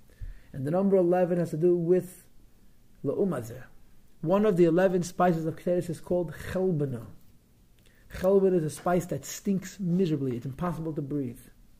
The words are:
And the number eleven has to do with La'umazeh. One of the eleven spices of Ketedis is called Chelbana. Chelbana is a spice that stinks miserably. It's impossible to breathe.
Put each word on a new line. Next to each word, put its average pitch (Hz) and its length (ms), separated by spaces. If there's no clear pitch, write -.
And 135 100
the 139 60
number 190 260
eleven 180 440
has 165 100
to 160 80
do 175 180
with 175 480
La'umazeh. 131 600
One 190 240
of 202 120
the 175 80
eleven 180 360
spices 165 460
of 156 80
Ketedis 175 340
is 151 100
called 175 360
Chelbana. 147 560
Chelbana 190 440
is 165 80
a 151 80
spice 175 340
that 139 180
stinks - 560
miserably. 160 560
It's 123 120
impossible 160 460
to 151 100
breathe. 135 380